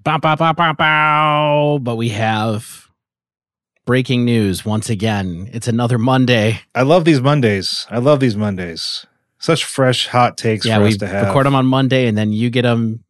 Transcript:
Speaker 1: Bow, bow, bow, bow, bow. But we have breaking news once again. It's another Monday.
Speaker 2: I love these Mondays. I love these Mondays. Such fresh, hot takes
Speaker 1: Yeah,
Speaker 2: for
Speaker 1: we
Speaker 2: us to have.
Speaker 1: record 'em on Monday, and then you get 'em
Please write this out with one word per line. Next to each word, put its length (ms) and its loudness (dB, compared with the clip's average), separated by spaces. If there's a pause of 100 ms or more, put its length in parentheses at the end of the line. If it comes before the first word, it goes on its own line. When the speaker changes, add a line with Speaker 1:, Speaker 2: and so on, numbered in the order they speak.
Speaker 1:
Bow, 160 0
bow, 200 0
bow, 160 2
bow, 180 0
bow. 1080 2
But 160 -4
we 120 -2
have 760 -4 (1000)
breaking 400 0
news 380 0
once 260 -4
again. 640 -4
It's 160 -10
another 300 0
Monday. 640 2 (160)
Speaker 2:
I 80 2
love 220 4
these 160 4
Mondays. 680 0
I 80 -8
love 220 2
these 180 0
Mondays. 720 -6 (320)
Such 240 0
fresh, 440 0
hot 300 0
takes 280 -2
Speaker 1:
Yeah, 120 0
Speaker 2:
for 60 4
Speaker 1:
we 60 4
Speaker 2:
us 80 0
to 100 -6
have. 200 -2
Speaker 1:
record 200 2
'em 80 2
on 100 2
Monday, 400 2
and 100 0
then 160 0
you 200 -2
get 140 0
'em 440 -2